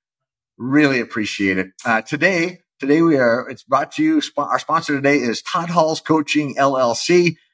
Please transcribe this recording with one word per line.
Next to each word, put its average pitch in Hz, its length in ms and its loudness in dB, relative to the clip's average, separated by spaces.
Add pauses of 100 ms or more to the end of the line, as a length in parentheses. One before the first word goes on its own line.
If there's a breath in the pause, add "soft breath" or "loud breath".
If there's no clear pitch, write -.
(580)
Really 135 420 2
appreciate 98 600 -2
it. 92 80 -4 (180)
Uh, 113 160 0
today, 175 600 -2 (180)
today 147 240 2
we 160 140 4
are, 120 300 2
it's 127 160 -14
brought 135 300 -2
to 151 100 -2
you, 156 140 2
spo-, - 300 -2
our 127 120 -4
sponsor 151 360 -2
today 139 220 2
is 120 260 -4
Todd 170 260 -6
Halls 160 320 0
Coaching, 147 560 -2
L 139 200 2
L 120 180 2
C. 175 420 2 (160)